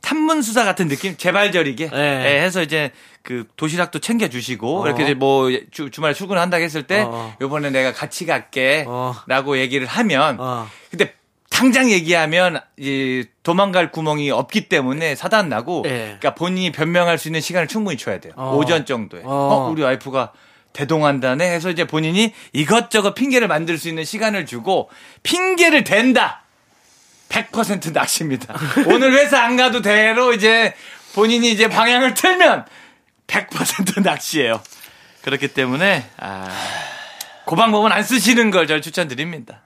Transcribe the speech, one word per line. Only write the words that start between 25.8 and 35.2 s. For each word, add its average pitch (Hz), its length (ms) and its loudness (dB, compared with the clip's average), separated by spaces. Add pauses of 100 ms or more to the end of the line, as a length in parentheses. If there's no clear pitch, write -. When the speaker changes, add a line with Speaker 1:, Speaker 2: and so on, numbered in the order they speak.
Speaker 1:
댄다. 226 600 0 (840)
백 220 220 -4
퍼센트 202 380 -4
낚시입니다. 143 640 -2 (180)
<laughs> 277 160 2
오늘 262 260 6
회사 277 300 4
안 247 140 0
가도 247 240 2
돼로 220 520 4
이제 220 400 4 (400)
본인이 233 380 4
이제 220 160 4
방향을 247 460 2
틀면 349 520 4 (640)
백 - 220 -4
퍼센트 - 500 -4
낚시예요. 147 600 0 (600)